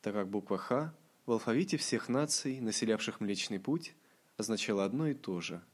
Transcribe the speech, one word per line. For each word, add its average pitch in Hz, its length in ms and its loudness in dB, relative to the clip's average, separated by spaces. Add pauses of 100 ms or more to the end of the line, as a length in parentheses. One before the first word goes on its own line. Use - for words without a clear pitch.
так 101 120 -2
как 101 160 0
буква 98 280 0
«Х» 151 360 0 (320)
в 123 60 0
алфавите 120 460 2
всех - 300 0
наций, 135 520 0
населявших 110 600 0
Млечный 101 400 -2
Путь, 156 360 -2 (420)
означала 101 480 2
одно 139 220 2
и 143 60 2
то 95 280 -4
же — 87 200 -6 (120)